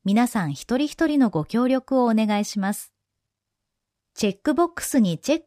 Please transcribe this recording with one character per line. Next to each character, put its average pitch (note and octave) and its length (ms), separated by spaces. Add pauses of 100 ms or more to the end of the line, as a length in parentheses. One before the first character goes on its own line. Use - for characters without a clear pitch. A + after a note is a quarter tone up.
皆 A3 220
さ G3+ 180
ん C#3+ 80
一 A3+ 240
人 D4 100
一 E4 200
人 D4 120
の A#3+ 120
ご D#3 140
協 A#3+ 220
力 C4 340
を B3 40
お A3+ 80
願 G#3+ 260
い G#3 60
し - 140
ま G3 140
す。 - 200 (1200)
チ - 140
ェ G3 60
ッ - 100
ク D4+ 100
ボ E4+ 120
ッ E4+ 80
ク - 100
ス - 160
に F3+ 180
チ - 160
ェ E4 40
ッ E4 100